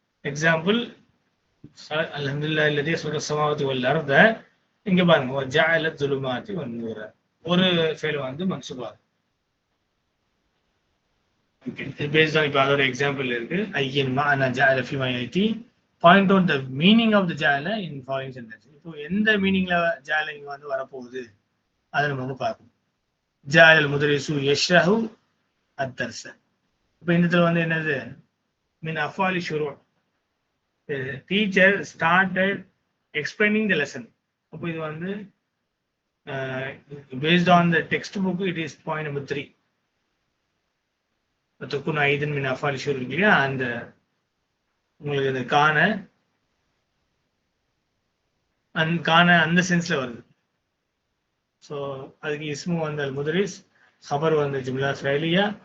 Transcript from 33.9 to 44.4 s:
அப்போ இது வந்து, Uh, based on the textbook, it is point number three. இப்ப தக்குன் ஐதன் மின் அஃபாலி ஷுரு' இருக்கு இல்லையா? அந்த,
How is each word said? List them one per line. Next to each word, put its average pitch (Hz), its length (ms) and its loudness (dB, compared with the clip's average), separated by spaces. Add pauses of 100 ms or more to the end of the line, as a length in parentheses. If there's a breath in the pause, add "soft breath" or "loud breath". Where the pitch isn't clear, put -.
அப்போ 165 200 -10
இது 165 100 -6
வந்து, 170 500 -8 (960)
Uh, 135 560 -10 (300)
based 170 400 2
on 170 220 6
the 156 80 4
textbook, 175 840 -4
it - 140 -14
is - 60 -20
point 156 220 -6
number 143 140 -6
three. 135 360 -8 (2000)
இப்ப 143 180 -8
தக்குன் 151 200 -4
ஐதன் 147 380 0
மின் 135 100 -4
அஃபாலி 135 300 -4
ஷுரு' 131 140 -8
இருக்கு 135 120 -2
இல்லையா? 156 400 2
அந்த, 127 520 -4 (1040)